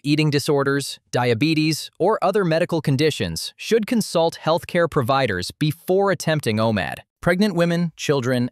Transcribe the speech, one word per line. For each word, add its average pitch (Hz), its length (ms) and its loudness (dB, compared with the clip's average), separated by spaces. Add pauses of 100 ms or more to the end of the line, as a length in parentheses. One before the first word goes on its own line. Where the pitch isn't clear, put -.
eating 151 260 2
disorders, 139 720 -2 (120)
diabetes, 151 840 0
or 196 240 0
other 196 220 0
medical 165 380 0
conditions 127 720 -2
should 214 320 0
consult 170 560 0
healthcare 170 480 0
providers 123 600 0
before 190 600 0
attempting 151 460 -2
omad. 104 400 0 (220)
Pregnant 180 360 2
women, 170 420 0
children, 127 540 0